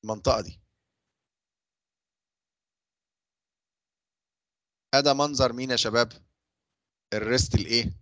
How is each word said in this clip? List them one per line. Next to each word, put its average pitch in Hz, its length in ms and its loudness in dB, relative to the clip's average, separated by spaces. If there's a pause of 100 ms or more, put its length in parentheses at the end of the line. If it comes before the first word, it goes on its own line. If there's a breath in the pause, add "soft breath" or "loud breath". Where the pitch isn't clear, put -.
المنطقة 110 380 -2
دي. 87 180 -14 (4000)
هذا 143 180 4
منظر 135 400 2
مين 127 180 -6
يا 123 40 2
شباب؟ 117 360 0 (1000)
الريست 107 420 -2
الايه؟ 110 460 -2